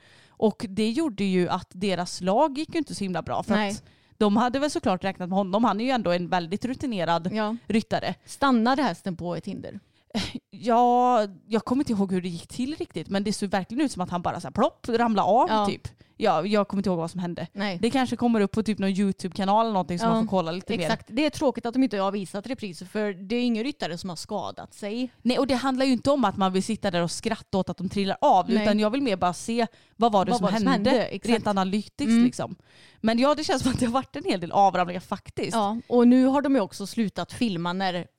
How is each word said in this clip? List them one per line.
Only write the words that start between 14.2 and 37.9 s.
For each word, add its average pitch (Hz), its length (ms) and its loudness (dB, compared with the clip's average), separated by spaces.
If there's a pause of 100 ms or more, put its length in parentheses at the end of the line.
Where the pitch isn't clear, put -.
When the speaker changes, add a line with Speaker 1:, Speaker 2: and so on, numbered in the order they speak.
Speaker 1:
bara 165 180 -4
så 185 80 -12
här - 60 -10
plopp, - 360 0
ramlade 226 380 2
av 240 220 4
Speaker 2:
Ja. 214 160 2
Speaker 1:
typ. - 220 -4 (300)
Ja, 175 280 2
jag 208 220 2
kommer 202 120 -4
inte 196 100 -2
ihåg 180 80 0
vad 165 140 -4
som 180 80 -8
hände. 175 340 -6
Speaker 2:
Nej. 202 280 -4
Speaker 1:
Det 233 80 2
kanske 247 260 0
kommer 233 260 2
upp 196 100 2
på 220 120 0
typ 208 160 -2
någon 196 100 0
YouTube-kanal 196 760 0
eller 226 80 -2
någonting 180 260 -2
som 226 80 0
Speaker 2:
Ja, 226 60 4
Speaker 1:
man 226 100 2
får 220 60 -2
kolla 175 220 0
lite 185 260 -6
mer. 175 60 -2
Speaker 2:
exakt. 160 260 -2
Det 269 160 0
är 294 40 2
tråkigt 254 360 -2
att 226 80 -4
de 262 100 2
inte 214 140 0
har 190 140 0
visat 196 360 -8
repriser, 202 380 -10
för 208 280 -4
det 190 220 -6
är 240 80 0
ingen 233 200 0
ryttare 185 340 -6
som 185 120 -8
har 165 80 -10
skadat - 560 -10
sig. 233 480 -8
Speaker 1:
Nej, 233 180 2
och 262 80 2
det 269 80 2
handlar 262 300 0
ju 269 60 4
inte 254 200 2
om 277 140 4
att 190 120 0
man 190 160 2
vill 190 100 2
sitta 202 280 -2
där 175 120 0
och 170 80 -2
skratta - 460 -4
åt 185 120 0
att 175 80 -8
de 185 120 -6
trillar 196 320 -2
av, 185 280 6
Speaker 2:
Nej. 220 140 4
Speaker 1:
utan 208 160 2
jag 214 100 2
vill 277 120 -2
mer 226 160 0
bara 180 160 0
se 233 340 -2 (280)
vad 226 160 4
var 196 140 4
det 185 60 0
Speaker 2:
Vad 185 60 2
Speaker 1:
som 190 80 0
Speaker 2:
var 190 60 2
det 214 60 0
som 220 100 2
Speaker 1:
hände 240 220 2
Speaker 2:
hände? 240 160 4
Exakt. - 280 -6
Speaker 1:
rent 226 140 0
analytiskt 196 640 -2
Speaker 2:
Mm. 233 140 6
Speaker 1:
liksom. 190 320 -2 (460)
Men 226 180 2
ja, 285 160 4
det 311 80 -4
känns 285 200 0
som 262 80 2
att - 80 -2
det 247 60 2
har 226 80 -2
varit 262 220 -4
en 285 100 -8
hel 240 140 0
del 170 120 -8
avramlingar 180 500 2
faktiskt. - 520 -8
Speaker 2:
Ja, 220 240 0 (100)
och 240 200 6
nu 254 180 8
har 269 160 2
de 277 140 0
ju 233 60 2
också 196 260 -8
slutat 190 460 -4
filma 175 400 -2
när, 180 340 -4 (120)